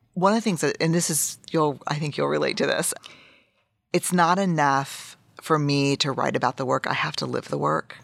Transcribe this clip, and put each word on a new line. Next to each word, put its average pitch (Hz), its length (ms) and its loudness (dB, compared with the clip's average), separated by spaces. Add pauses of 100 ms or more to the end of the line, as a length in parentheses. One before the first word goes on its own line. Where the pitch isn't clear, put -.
(120)
one 185 200 2
of 226 40 4
the 226 60 0
things 185 180 -2
that, 147 200 0
and 165 140 2
this 175 160 0
is, - 280 -2 (120)
you'll, 151 380 0
I 147 80 -2
think 147 200 -4
you'll 143 120 0
relate 147 300 0
to 143 80 0
this. - 280 -2 (1000)
It's 175 200 -2
not 175 260 4
enough 143 760 0 (300)
for 156 140 2
me 143 400 2
to 143 120 -2
write 131 260 0
about 127 200 0
the 135 80 -4
work, 131 220 -2
I 131 80 4
have 147 220 -2
to 139 100 -4
live 123 220 -4
the 147 100 -2
work. 151 440 0